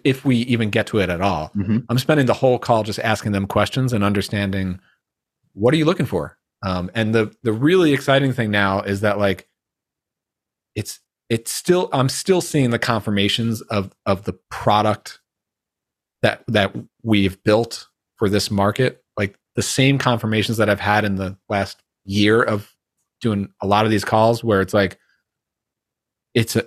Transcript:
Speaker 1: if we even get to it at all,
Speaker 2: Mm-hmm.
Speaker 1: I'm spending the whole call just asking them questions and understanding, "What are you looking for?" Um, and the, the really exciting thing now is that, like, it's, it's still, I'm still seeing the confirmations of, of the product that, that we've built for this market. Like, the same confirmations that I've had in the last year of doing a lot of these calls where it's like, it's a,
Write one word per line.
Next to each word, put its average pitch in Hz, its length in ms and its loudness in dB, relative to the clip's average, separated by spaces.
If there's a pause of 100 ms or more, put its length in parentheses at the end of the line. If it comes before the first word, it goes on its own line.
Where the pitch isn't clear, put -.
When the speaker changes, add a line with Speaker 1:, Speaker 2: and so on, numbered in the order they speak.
Speaker 1:
if 135 200 0
we 127 120 2
even 117 340 0
get 107 180 0
to 110 100 -2
it 92 100 2
at 87 120 -2
all, 85 360 -2
Speaker 2:
Mm-hmm. 101 220 -2 (100)
Speaker 1:
I'm 120 100 0
spending 143 280 2
the 113 80 4
whole 123 240 2
call 113 240 0
just 104 160 -8
asking 110 340 -2
them 98 140 -2
questions 120 460 -2
and 101 120 0
understanding, 98 760 -2 (720)
"What 113 200 2
are 156 40 4
you 156 80 2
looking 170 220 0
for?" 76 320 -4 (240)
Um, 92 320 -4
and 110 200 0
the, 110 280 0
the 113 100 -2
really 156 400 2
exciting 135 400 2
thing 110 180 -2
now 101 320 2
is 98 180 -4
that, 104 180 0
like, 101 300 0 (1300)
it's, - 260 -10 (280)
it's - 220 -2
still, 180 420 0
I'm 135 160 2
still 180 320 0
seeing 131 300 0
the 117 80 0
confirmations 110 840 -2
of, 98 300 -4 (120)
of 98 200 0
the 95 100 -6 (160)
product 107 680 0 (1000)
that, - 260 0
that 104 260 0 (280)
we've 101 400 0
built 113 460 0 (280)
for 107 120 0
this 98 220 0
market. 104 520 -2 (140)
Like, 101 220 -6 (180)
the 110 60 -2
same 139 360 2
confirmations 110 600 -2
that 107 100 2
I've 101 120 0
had 104 240 0
in 98 120 -2
the 95 200 -6 (120)
last 98 340 -4 (220)
year 104 380 2
of 107 320 -4 (480)
doing 101 380 -2
a 101 60 -4
lot 104 200 4
of 110 40 2
these 104 140 2
calls 113 400 2
where 104 160 2
it's 92 140 -2
like, 98 240 0 (1400)
it's 117 220 0
a, - 100 -2